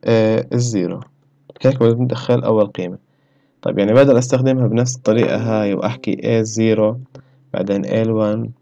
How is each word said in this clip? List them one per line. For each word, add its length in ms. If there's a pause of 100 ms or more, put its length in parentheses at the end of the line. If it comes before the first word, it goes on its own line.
إيه 500
الزيرو، 460 (600)
هيك 220
بدي 200
أدخل 400
أول 240
قيمة. 300 (640)
طيب 180
يعني 140
بقدر 240
أستخدمها 500
بنفس 280
الطريقة 420
هاي 360
وأحكي 380
إيه 300
زيرو، 580 (540)
بعدين 320
إل 260
وان 400 (100)